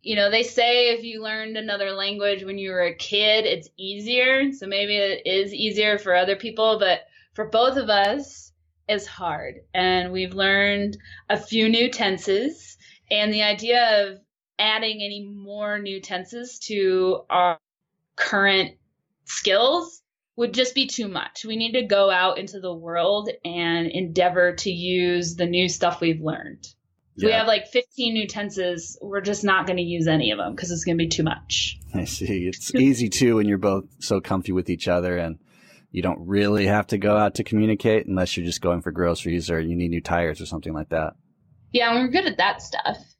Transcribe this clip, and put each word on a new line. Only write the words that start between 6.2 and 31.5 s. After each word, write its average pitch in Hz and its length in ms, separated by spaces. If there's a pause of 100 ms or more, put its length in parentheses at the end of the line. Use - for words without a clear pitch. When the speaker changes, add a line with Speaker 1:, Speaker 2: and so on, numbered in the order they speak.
Speaker 1:
people, 220 440
but 185 220 (320)
for 214 160
both 247 280
of 233 120
us, 214 640 (360)
it's 202 200
hard. - 480 (180)
And 180 380
we've 185 220
learned 202 640 (320)
a 214 80
few 220 320
new 233 200
tenses, 208 880 (320)
and 214 240
the 214 100
idea 214 640
of 190 120 (400)
adding 214 420
any 202 260
more 208 520
new 196 200
tenses 196 600
to 185 680
our 175 300 (560)
current 196 600 (500)
skills 254 760 (360)
would 233 160
just 254 220
be 269 120
too 233 200
much. - 380
We 220 100
need 226 180
to 254 140
go 196 240
out 185 260
into 190 220
the 180 140
world 170 560 (140)
and 170 440
endeavor 180 680
to 175 160
use 175 680
the 175 120
new 180 200
stuff 170 320
we've 165 220
learned. - 440 (520)
We 196 120
Speaker 2:
Yeah. 220 100
Speaker 1:
have, 220 80
like, 214 200
fifteen 247 460
new 214 140
tenses. 190 760
We're 202 200
just 202 240
not 190 220
gonna 180 140
use 170 260
any 151 240
of 104 80
'em 101 160
'cause 175 160
it's 170 120
gonna 170 140
be 165 100
too 160 160
much. - 560 (140)